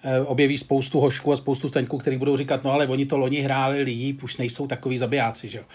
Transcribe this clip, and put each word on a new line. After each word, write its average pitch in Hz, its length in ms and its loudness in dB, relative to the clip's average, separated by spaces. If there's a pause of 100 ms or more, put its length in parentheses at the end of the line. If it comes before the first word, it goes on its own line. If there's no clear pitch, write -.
eh, 131 180 2
objeví 139 360 2
spoustu 135 420 0
hošků 139 320 2
a 139 40 4
spoustu 135 320 -2
staňků, 139 300 -2
který 131 200 -2
budou 135 200 2
říkat, 135 260 0
„No, 135 80 0
ale 143 160 4
oni 131 180 0
to 139 120 0
loni 135 240 0
hráli 135 400 0
líp, 131 420 -4
už 120 140 -8
nejsou 127 300 -4
takový 131 300 -4
zabijáci,“ 117 520 -2
že 113 80 -12
jo. 101 60 -14 (120)